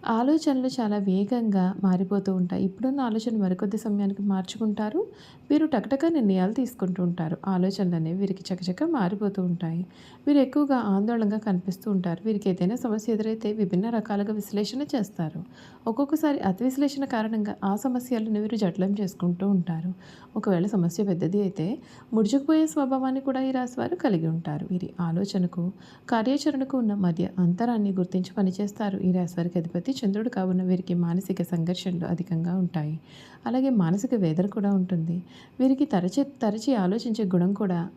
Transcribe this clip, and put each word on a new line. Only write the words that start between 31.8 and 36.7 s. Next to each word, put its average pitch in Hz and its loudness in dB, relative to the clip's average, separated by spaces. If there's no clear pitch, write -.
అధికంగా 175 -2
ఉంటాయి. 165 0
అలాగే 262 2
మానసిక 196 2
వేదన 180 2
కూడా 202 0
ఉంటుంది. 180 0
వీరికి 262 4
తరచి, 185 0
తరచి 220 0